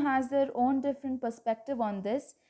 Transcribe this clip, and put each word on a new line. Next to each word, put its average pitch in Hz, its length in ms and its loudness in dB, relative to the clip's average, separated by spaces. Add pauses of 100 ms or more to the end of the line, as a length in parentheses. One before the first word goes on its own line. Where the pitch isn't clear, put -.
has 269 240 2
their 277 240 2
own 262 340 2
different 269 380 -2
perspective 233 640 -4
on 196 140 -4
this, 233 260 -2 (200)